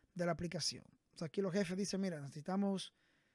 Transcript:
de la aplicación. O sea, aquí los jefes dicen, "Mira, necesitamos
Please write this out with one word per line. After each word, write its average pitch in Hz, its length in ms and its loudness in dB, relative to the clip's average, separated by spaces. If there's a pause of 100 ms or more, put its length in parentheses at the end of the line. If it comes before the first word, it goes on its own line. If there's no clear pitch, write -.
(120)
de 175 140 0
la 175 60 4
aplicación. 160 520 -2 (300)
O - 40 -14
sea, 165 80 -4
aquí - 140 -2
los 196 120 2
jefes 185 240 2
dicen, 190 240 0
"Mira, 180 200 0
necesitamos 185 720 0 (420)